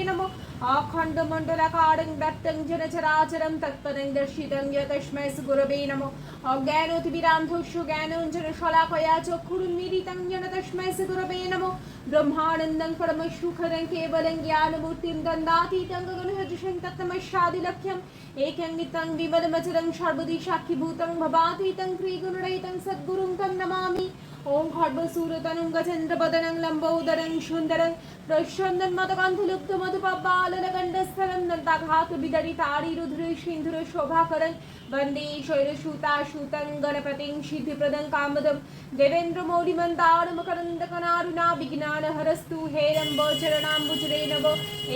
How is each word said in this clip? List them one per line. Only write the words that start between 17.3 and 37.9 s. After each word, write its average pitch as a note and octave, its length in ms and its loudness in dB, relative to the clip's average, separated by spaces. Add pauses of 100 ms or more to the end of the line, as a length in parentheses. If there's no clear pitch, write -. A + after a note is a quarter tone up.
একং E4 320 -4
নিত্যং D#4+ 280 -4 (120)
বিমলমচলং E4 680 2 (140)
সর্বদি D#4+ 460 0
সাক্ষীভূতং E4 640 -2 (120)
ভবাতীतं F4+ 680 2 (100)
ত্রিগুণরহিतं F#4 760 -4 (100)
সদ্গুরুং F#4+ 440 -2 (100)
তং G4 120 0 (100)
নমামি। F#4 460 0 (520)
ॐ - 20 4 (140)
খর্বসূরতনুং E4 1000 0
গজেন্দ্রবদনং E4 800 2 (100)
লম্বোদরং D#4+ 680 0 (160)
সুন্দরং E4 440 2 (360)
প্রসন্নন্মদকান্তলুব্ধমধুপব্বাললকণ্ডস্থलं F#4 3250 0
দন্তাঘাতবিদারিতারিरुधिর D#4+ 1900 0
সিন্ধুর D#4+ 320 -4 (160)
শোভাকরং E4 600 2 (400)
বন্দে C#4+ 360 0 (200)
শৈলসুতাসুतं D4 1200 0 (160)
গণপতিং C#4+ 480 -2 (160)
সিদ্ধিপ্রদং D4 560 0 (100)